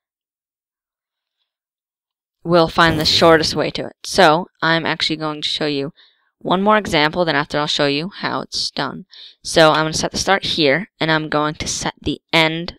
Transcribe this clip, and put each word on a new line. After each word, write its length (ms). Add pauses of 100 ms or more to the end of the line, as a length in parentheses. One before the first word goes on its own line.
(2500)
will 240
find 320
the 60
shortest 500
way 160
to 140
it. 180
So 440 (140)
I'm 240
actually 320
going 240
to 60
show 180
you 280 (460)
one 220
more 160
example, 480
then 100
after 240
I'll 80
show 200
you 220
how 320
it's 300
done. 340 (380)
So 280
I'm 140
gonna 80
set 180
the 60
start 280
here, 440 (100)
and 120
I'm 180
going 260
to 120
set 340
the 200 (100)
end 480